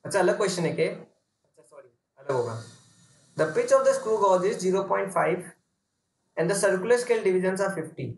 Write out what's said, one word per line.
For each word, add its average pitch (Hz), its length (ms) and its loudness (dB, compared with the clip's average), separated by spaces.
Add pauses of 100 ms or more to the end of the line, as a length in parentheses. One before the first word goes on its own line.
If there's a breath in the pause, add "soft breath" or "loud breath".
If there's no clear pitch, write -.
अच्छा, 190 140 -2
अलग 196 180 2
क्वेश्चन 175 280 -2
है 156 100 -2
क्या? 165 120 0
अच्छा, - 760 -16
सॉरी, 135 260 -20 (300)
अलग 139 120 -10
होगा। 120 240 -2 (800)
The 160 100 2 (100)
pitch 269 220 2
of 269 80 2
the - 100 4
screw 220 240 -2
gauge 185 300 4
is 185 100 -6
zero 190 300 0
point 196 260 -2
five 160 240 0 (960)
and 165 160 0
the - 80 0
circular 202 420 2
scale 220 240 0
divisions 185 400 0
are 180 80 -4
fifty। 156 320 -8 (100)